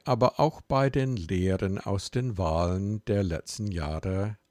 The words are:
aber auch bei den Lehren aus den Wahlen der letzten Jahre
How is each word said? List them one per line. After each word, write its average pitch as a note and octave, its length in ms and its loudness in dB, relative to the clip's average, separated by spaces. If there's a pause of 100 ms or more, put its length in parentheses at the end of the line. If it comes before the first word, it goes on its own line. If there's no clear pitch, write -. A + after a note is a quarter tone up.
aber B2 340 2
auch D#3 220 2
bei C3+ 300 2
den C3 260 0
Lehren F#2+ 640 0
aus G2 340 -4
den B2 260 -2
Wahlen F#2 680 0
der G2+ 180 2
letzten F#2 480 -4
Jahre F#2+ 640 -2 (140)